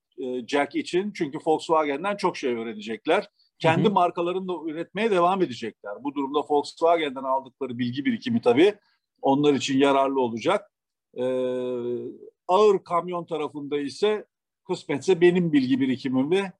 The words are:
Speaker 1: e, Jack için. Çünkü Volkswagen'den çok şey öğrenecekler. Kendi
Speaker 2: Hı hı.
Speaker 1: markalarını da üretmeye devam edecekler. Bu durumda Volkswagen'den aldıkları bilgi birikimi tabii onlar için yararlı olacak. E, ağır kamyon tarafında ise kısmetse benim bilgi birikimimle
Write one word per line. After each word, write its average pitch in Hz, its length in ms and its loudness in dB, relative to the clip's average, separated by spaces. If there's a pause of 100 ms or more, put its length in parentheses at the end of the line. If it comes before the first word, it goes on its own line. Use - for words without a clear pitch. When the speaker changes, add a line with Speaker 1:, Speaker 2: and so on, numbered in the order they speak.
(180)
Speaker 1:
e, 127 300 -8
Jack 143 280 -2
için. 180 360 -2
Çünkü 156 340 -6
Volkswagen'den 156 720 0
çok 185 220 -2
şey 127 160 -2
öğrenecekler. 113 720 -2 (320)
Kendi 165 260 2
Speaker 2:
Hı 220 40 4
hı. 202 40 2
Speaker 1:
markalarını 180 540 0
da 165 240 -6
üretmeye 175 400 -4
devam 185 300 4
edecekler. 117 640 -6
Bu 139 120 -8
durumda 143 240 -2 (100)
Volkswagen'den 147 760 0
aldıkları 131 540 -4
bilgi 127 280 -4
birikimi 117 360 0
tabii 151 320 4 (480)
onlar 143 320 4
için 135 240 0
yararlı 139 440 4
olacak. 123 500 -2 (460)
E, 127 60 -4 (1200)
ağır 196 360 4
kamyon 175 420 -4
tarafında 147 540 -6
ise 190 460 -2 (420)
kısmetse 165 540 0
benim 175 320 6
bilgi 131 260 2
birikimimle 135 800 0